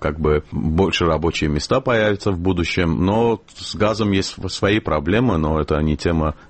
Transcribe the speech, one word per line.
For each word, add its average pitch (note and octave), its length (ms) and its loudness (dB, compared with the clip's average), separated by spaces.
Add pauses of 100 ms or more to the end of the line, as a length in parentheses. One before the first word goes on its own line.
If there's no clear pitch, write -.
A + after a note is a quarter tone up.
как D2+ 180 -4
бы, D2+ 320 2
больше E2 540 0
рабочие D#2+ 440 0
места D2+ 320 0
появятся G#2+ 520 0
в F2+ 60 -4
будущем. E2+ 640 0
Но A2+ 360 0 (140)
с - 220 -12
газом G#2 340 0
есть F#2+ 200 0
св-, - 220 -10
свои G#2+ 280 2
проблемы, F2 580 0
но D#2 220 2
это D2+ 200 0
не D2+ 160 2
тема D#2+ 380 0 (160)